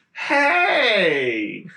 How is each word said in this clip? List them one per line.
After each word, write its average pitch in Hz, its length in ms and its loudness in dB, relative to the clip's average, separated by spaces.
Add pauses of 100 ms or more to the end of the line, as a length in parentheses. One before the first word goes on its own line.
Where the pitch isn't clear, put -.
(140)
Hey, 202 1600 0